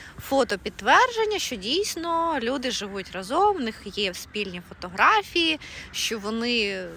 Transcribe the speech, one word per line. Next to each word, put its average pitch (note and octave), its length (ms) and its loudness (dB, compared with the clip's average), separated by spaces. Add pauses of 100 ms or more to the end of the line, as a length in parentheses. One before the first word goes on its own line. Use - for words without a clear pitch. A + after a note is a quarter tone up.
(220)
фото B3 360 2
підтвердження, G#4+ 800 4
що - 160 -4
дійсно E4 880 -2
люди B3+ 300 -2
живуть G3+ 400 -6
разом, D#4 460 2
в - 20 -4
них A3+ 160 -4 (100)
є G3 280 -2
спільні F#3 560 -6
фотографії, D#4+ 920 2 (320)
що - 280 -4
вони G#3+ 760 -2